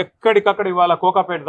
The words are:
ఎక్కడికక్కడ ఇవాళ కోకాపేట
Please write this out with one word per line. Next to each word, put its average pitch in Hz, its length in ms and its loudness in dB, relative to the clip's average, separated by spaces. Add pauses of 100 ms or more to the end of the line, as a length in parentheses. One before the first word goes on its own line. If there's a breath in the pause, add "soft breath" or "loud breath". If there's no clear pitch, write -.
ఎక్కడికక్కడ 202 720 0
ఇవాళ 175 180 2 (100)
కోకాపేట 180 460 -2